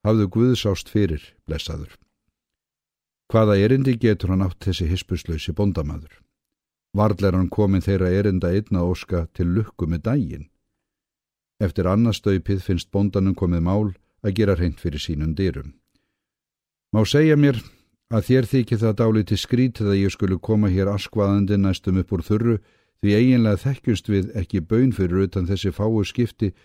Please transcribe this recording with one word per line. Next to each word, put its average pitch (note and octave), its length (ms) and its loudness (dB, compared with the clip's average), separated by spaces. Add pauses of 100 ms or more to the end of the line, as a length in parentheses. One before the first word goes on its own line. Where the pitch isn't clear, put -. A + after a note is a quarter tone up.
Hafðu G#2+ 220 2
guðsást A2+ 600 0
fyrir, D#2+ 440 -2 (140)
blessaður.“ D#2 500 -10 (1300)
Hvaða G#2+ 260 4
erindi C3 400 2
getur G#2+ 320 0
hann F#2 160 2
átt, F2+ 140 -6
þessi F2+ 280 -2
hispuslausi E2+ 640 -6
bóndamaður? D#2 720 -4 (720)
Varla G#2 340 2
er F2+ 80 2
hann F#2 140 2
kominn G2 320 2
þeirra F#2 280 0
erinda F#2 380 0
einn G2 300 0
að F2 160 0
óska E2+ 400 -4
til F2 140 -2
lukku F#2 400 -2
með D#2+ 160 -4
daginn. F#2+ 460 -4 (1080)
Eftir F2+ 260 -2
annað G#2+ 360 2
staupið G2 400 -2
finnst - 300 -4
bóndanum G2 440 0
komið F2 260 0
mál G2 340 -2 (280)
að G2+ 120 -2
gera G2 200 2
hreint E2+ 240 -2
fyrir D2+ 200 -6
sínum D#2 360 -4
dyrum. C#2+ 380 -4 (1200)
„Má B2+ 120 2
segja D3+ 300 4
mér C#3+ 260 4 (480)
að A2 200 0
þér B2+ 160 4
þykir B2 320 0
það G#2+ 180 0
dálítið A2 440 0
skrítið A#2+ 480 0
að G2 180 2
ég F#2+ 60 0
skuli F#2+ 280 -2
koma G#2+ 300 0
hér F#2+ 180 0
askvaðandi G2+ 720 0
næstum F#2+ 400 0
upp F#2 160 -2
úr E2+ 80 -2
þurru, A2 380 0 (440)
því G2+ 100 2
eiginlega A2+ 440 4
þekkjumst B2+ 520 -4
við G2 260 0
ekki F#2 260 -2
baun A#2 300 2
fyrir F#2 360 0
utan F2+ 180 -4
þessi F#2+ 260 -2
fáu G#2+ 320 -2
skipti A2 500 -4 (120)